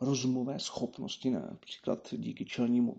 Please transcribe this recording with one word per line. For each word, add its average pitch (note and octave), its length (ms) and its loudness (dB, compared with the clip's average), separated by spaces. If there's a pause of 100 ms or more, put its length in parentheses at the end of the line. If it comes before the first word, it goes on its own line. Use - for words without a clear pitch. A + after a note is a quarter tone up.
rozumové B2+ 580 2
schopnosti, - 720 -4
například - 880 -2
díky - 280 -4
čelnímu A#2+ 540 4